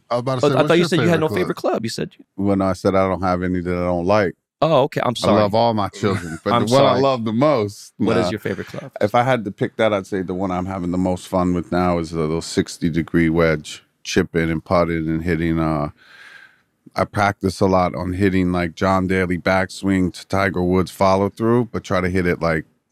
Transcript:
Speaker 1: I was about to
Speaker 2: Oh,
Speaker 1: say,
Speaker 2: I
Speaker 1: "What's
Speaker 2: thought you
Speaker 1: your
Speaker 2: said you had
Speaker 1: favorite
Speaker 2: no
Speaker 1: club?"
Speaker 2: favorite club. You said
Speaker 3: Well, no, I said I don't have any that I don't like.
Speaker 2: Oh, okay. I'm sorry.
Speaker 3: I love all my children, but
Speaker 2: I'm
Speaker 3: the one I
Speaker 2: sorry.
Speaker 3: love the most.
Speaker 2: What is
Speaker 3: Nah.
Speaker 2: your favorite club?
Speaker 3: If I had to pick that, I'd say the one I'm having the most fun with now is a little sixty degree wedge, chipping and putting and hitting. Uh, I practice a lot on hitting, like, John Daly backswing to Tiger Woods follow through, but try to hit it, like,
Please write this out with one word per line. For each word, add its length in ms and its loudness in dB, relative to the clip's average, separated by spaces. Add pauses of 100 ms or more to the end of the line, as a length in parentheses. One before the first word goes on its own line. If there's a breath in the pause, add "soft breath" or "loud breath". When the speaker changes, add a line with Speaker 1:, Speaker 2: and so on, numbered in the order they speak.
Speaker 1:
I 60 -2
was 60 -2
about 200 -4
to 60 2
Speaker 2:
Oh, 20 2
Speaker 1:
say, 60 2
Speaker 2:
I 40 0
Speaker 1:
"What's 100 2
Speaker 2:
thought 60 4
you 60 4
Speaker 1:
your 80 0
Speaker 2:
said 80 0
you 60 2
had 60 2
Speaker 1:
favorite 120 2
Speaker 2:
no 80 0
Speaker 1:
club?" 120 -2
Speaker 2:
favorite 160 -4
club. 280 -4
You 60 -6
said 220 -8 (240)
Speaker 3:
Well, 200 2
no, 100 2
I 80 2
said 200 0
I 140 4
don't 140 -2
have 200 0
any 180 -2
that 160 -4
I 80 -2
don't 220 -2
like. 300 2 (240)
Speaker 2:
Oh, 240 2
okay. 200 -4
I'm 100 -2
sorry. 240 2
Speaker 3:
I 40 4
love 120 0
all 180 4
my 160 -2
children, 540 -4
but 100 -2
Speaker 2:
I'm 140 2
Speaker 3:
the 60 -2
one 120 6
I 40 6
Speaker 2:
sorry. 120 2
Speaker 3:
love 240 0
the 80 -4
most. 680 0
Speaker 2:
What 180 2
is 100 2
Speaker 3:
Nah. 40 -2
Speaker 2:
your 100 -6
favorite 260 -6
club? 240 -14 (100)
Speaker 3:
If 140 2
I 80 4
had 220 0
to 80 -6
pick 240 -4
that, 180 2
I'd 120 -2
say 160 -2
the 120 -6
one 160 -2
I'm 160 -2
having 240 -4
the 80 -2
most 300 -2
fun 260 2
with 160 -4
now 280 0
is 140 -6
a 60 -4
little 240 -2
sixty 480 -2
degree 400 2
wedge, 540 0 (180)
chipping 480 -2
and 140 -4
putting 440 0
and 140 -2
hitting. 380 0
Uh, 300 -2 (1040 loud breath)
I 80 0
practice 560 -2
a 60 4
lot 280 2
on 200 -6
hitting, 360 2
like, 240 -2
John 320 2
Daly 320 0
backswing 760 0
to 120 -18
Tiger 360 -2
Woods 280 2
follow 380 2
through, 380 0
but 180 -8
try 160 -2
to 80 0
hit 180 0
it, 140 0
like, 240 0 (280)